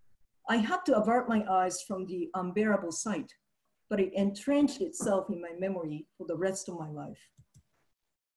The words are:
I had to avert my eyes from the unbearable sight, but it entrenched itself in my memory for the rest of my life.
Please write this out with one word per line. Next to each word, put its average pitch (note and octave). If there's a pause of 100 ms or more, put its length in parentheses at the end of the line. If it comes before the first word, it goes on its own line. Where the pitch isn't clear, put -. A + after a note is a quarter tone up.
(500)
I A3+
had D#4+
to C4
avert A#3
my A3
eyes F#3
from F#3
the F3
unbearable F#3+
sight, E3 (580)
but G#3
it F#3
entrenched C4+
itself G3
in F3
my E3+
memory E3+ (100)
for F#3
the E3
rest F#3+
of F3
my D#3
life. D3+ (1080)